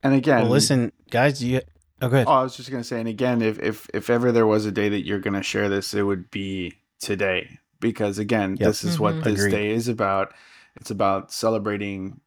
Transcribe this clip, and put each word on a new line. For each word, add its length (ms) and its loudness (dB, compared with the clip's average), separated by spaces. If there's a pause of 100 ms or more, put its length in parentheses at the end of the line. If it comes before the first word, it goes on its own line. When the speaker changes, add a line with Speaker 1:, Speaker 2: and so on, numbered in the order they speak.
Speaker 1:
And 140 4
again, 280 4
Speaker 2:
Well, 80 2
listen, 400 4 (200)
guys, 320 2
you, 180 0 (400)
oh, 80 0
go 60 2
ahead. 120 4
Speaker 1:
Oh, 60 4
I 100 4
was 120 -6
just 160 -14
gonna 120 -6
say, 160 -6
and 100 -4
again, 340 0
if, 160 0
if, 340 -4
if 160 -6
ever 220 4
there 160 4
was 180 2
a 60 -2
day 180 0
that 160 -2
you're 140 -4
gonna 240 -4
share 260 -2
this, 240 -4
it 100 0
would 280 -4
be 420 -8 (260)
today. 600 -2 (220)
Because 380 -2
again, 400 0
Speaker 2:
Yep. 100 2
Speaker 1:
this 140 -4
is 160 -2
what 160 2
Speaker 3:
Mm-hmm. 80 -6
Speaker 1:
this 160 0
Speaker 2:
Agreed. 120 2
Speaker 1:
day 200 0
is 180 0
about. 440 0 (440)
It's 140 -16
about 400 -2
celebrating 960 -4